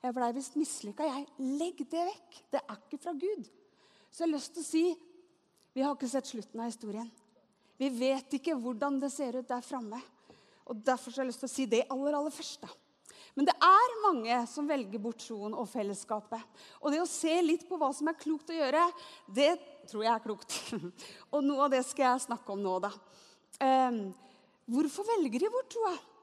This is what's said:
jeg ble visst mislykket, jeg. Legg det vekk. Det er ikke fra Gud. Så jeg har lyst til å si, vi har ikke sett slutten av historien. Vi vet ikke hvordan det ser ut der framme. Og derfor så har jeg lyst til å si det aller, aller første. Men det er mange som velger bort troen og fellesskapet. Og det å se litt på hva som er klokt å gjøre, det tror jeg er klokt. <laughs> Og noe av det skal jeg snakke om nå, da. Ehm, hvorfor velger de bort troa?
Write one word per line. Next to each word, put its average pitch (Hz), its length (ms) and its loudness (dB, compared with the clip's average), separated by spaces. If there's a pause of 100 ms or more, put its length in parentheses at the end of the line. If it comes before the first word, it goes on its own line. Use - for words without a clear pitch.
jeg 247 120 -4
ble 247 200 0
visst 277 240 -4
mislykket, 285 480 -4
jeg. 285 200 -4 (320)
Legg 349 280 -4
det 330 240 -2
vekk. - 300 -18 (100)
Det - 100 -2
er - 220 -14
ikke - 180 -12
fra 349 140 -6
Gud. 339 320 -4 (640)
Så - 100 -8
jeg 339 60 2
har 311 80 2
lyst - 200 -8
til 330 100 -8
å - 20 -10
si, 320 160 2 (880)
vi 262 120 0
har 285 100 0
ikke 262 160 -6
sett 262 180 -2
slutten 226 320 -10
av 233 80 -4
historien. 226 400 -10 (720)
Vi 269 160 2
vet 262 400 0
ikke 285 240 0
hvordan 254 420 -2
det 277 120 -2
ser 254 260 -4
ut 247 100 -10
der 247 160 -4
framme. 233 340 -8 (680)
Og 220 160 -8
derfor 254 260 0
så 269 100 -6
har 262 40 0
jeg 247 60 -4
lyst 240 120 -10
til 262 60 -6
å - 40 -10
si 269 160 -2
det 226 200 4
aller, 277 280 0
aller 294 160 -2
første. - 360 -12 (680)
Men 277 100 4
det - 160 2
er 440 400 10
mange 247 360 4 (120)
som 294 180 -4
velger 226 320 -2
bort 226 220 -6
troen 214 340 -8
og 233 120 -4
fellesskapet. 214 720 -6 (400)
Og 285 120 0
det 320 80 0
å 349 80 0
se - 220 0 (100)
litt 330 280 2
på 339 100 -4
hva 285 160 2
som 302 140 0
er 320 100 -4
klokt 311 320 -4
å 330 60 -4
gjøre, 302 260 4 (500)
det 285 200 6 (360)
tror 214 160 -4
jeg 226 80 4
er 226 120 -2
klokt. - 320 -8 (340)
<laughs> - 420 -16
Og 285 120 2
noe 277 200 4
av 269 80 4
det 254 140 4
skal 262 220 2
jeg 254 180 2
snakke 226 260 -6
om 202 120 -4
nå, 185 180 2
da. 202 80 -2 (720)
Ehm, 262 360 4 (680)
hvorfor 302 400 0
velger 311 360 2
de 440 80 0
bort 508 200 -2
troa? 415 220 0 (280)